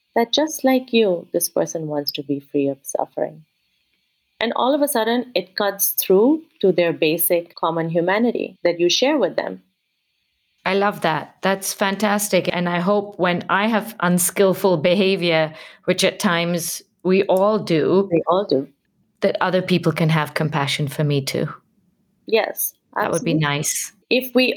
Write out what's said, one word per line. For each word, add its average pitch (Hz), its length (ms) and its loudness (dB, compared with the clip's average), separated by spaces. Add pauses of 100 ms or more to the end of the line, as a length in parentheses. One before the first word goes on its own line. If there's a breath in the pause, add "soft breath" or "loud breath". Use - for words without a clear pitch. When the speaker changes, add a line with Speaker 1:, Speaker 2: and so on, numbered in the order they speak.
(160)
Speaker 1:
that 233 180 0
just 302 300 -2
like 262 300 2
you, 196 380 2
this 170 180 -2
person 165 380 -4
wants 147 240 -6
to 147 120 -8
be 139 180 -4
free 139 260 -2
of 139 160 -4
suffering. 156 640 -6 (960)
And 233 140 -2
all 262 180 2
of 277 80 2
a 285 60 0
sudden, 233 440 -2
it - 220 -4
cuts 196 360 -2
through 240 520 2 (160)
to 190 140 2
their 170 180 2
basic 170 640 0
common 165 340 -2
humanity 185 760 0
that 170 140 2
you 175 100 4
share 277 280 2
with 180 200 0
them. - 260 -6 (1000)
Speaker 2:
I 185 100 0
love 196 260 0
that. 156 400 -2
That's 190 320 -2
fantastic. 196 800 0
And 175 160 -2
I 175 100 -2
hope 202 400 -2
when 175 300 0
I 190 180 0
have 226 340 -2
unskillful 180 760 2
behavior, 170 760 2 (320 loud breath)
which 180 180 0
at - 160 0
times 170 640 -2 (220)
we 190 200 4
all 196 360 2
do, 170 520 2
Speaker 1:
We 160 160 2
all 190 180 2
do. 135 220 0 (540)
Speaker 2:
that 196 200 0
other 185 200 0
people 180 300 0
can 160 180 0
have 151 260 0
compassion 147 520 -2
for 143 160 -4
me 143 200 0
too. - 240 -4 (800)
Speaker 1:
Yes, - 460 -2 (220)
Speaker 2:
That 208 160 -2
would 170 120 -4
be 165 80 -2
Speaker 1:
absolutely. 156 80 2 (180)
Speaker 2:
nice. - 340 -6 (180)
Speaker 1:
If 247 260 -2
we 254 220 2